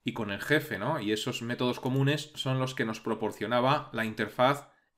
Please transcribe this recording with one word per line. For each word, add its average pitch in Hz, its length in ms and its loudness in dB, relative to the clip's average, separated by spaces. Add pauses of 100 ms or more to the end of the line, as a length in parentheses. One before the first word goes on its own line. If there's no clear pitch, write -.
y 113 80 -4
con 104 180 -4
el 101 100 -4
jefe, 147 380 0
¿no? 135 220 -2
Y 104 120 0
esos - 300 -2
métodos 120 380 -2
comunes 139 540 2
son 131 240 -2
los 127 160 -2
que 120 100 0
nos 110 160 -4
proporcionaba 117 920 0
la 113 120 -2
interfaz 123 640 2 (280)